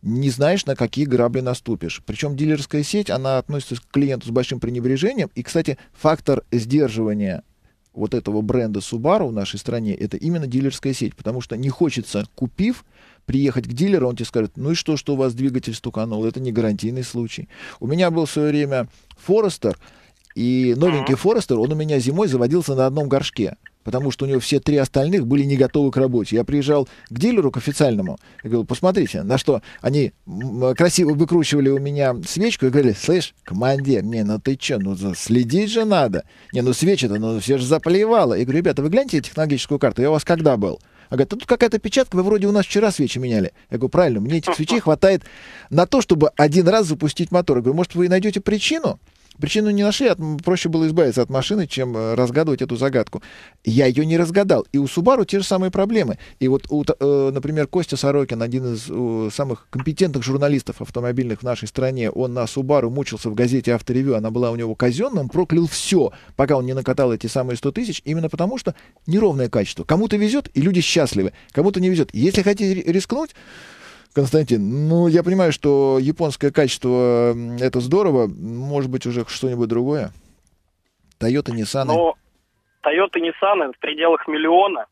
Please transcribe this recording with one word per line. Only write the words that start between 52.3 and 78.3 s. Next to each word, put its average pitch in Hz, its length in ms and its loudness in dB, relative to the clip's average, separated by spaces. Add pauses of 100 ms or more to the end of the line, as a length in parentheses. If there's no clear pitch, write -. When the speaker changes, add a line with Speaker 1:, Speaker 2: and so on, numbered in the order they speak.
Speaker 1:
эту 123 140 -4
загадку. 127 480 -2 (420)
Я 123 220 4
ее 127 160 2
не 160 160 2
разгадал. 170 540 2
И 139 60 0
у 139 80 0
Subaru 214 380 2
те 196 140 -2
же 196 60 -2
самые 185 260 0
проблемы. 196 480 0 (220)
И 131 80 2
вот, 135 220 2
у 147 120 0
т-, 143 160 0
э, 139 340 2
например, 143 360 -2
Костя 170 280 -2
Сорокин, 139 460 0
один 123 320 -4
из, 110 160 -10
э, 110 420 -2
самых 135 380 -6
компетентных 143 540 -2
журналистов 139 580 -2
автомобильных 120 560 -4
в - 60 -16
нашей 117 240 -6
стране, 131 420 -4
он 123 240 -4
на 120 120 -2
Subaru 131 440 0
мучился 123 400 -6
в 107 60 -6
газете 123 380 2
«Авторевью», 127 420 0
она 110 160 -2
была 120 180 0
у 113 60 -4
него 117 180 -4
казенной, 165 460 0
он 131 80 -4
проклял 170 400 2
все, - 420 0 (240)
пока 139 220 2
он 127 100 0
не 131 80 -4
накатал 131 380 0
эти 110 160 -4
самые 127 280 -2
сто 139 140 -2
тысяч, 220 340 -6
именно 160 240 -2
потому 180 300 -4
что - 160 -6 (320)
неровное 160 420 2
качество. 95 360 -2
Кому-то 208 320 2
везет, 214 380 0
и 131 60 2
люди 180 200 2
счастливы, 120 520 0 (200)
кому-то 190 260 2
не 185 120 2
везет. 165 220 2
Если 185 300 2
хотите 196 320 2
ри-, 180 180 -2
рискнуть, 233 440 -2 (800)
Константин, 131 720 2
ну, 170 180 4
я 170 160 4
понимаю, 180 300 2
что 139 480 2
японское 143 500 0
качество, 123 800 2
м, 120 260 -6
это 127 220 0
здорово, 135 460 2
может 127 640 -6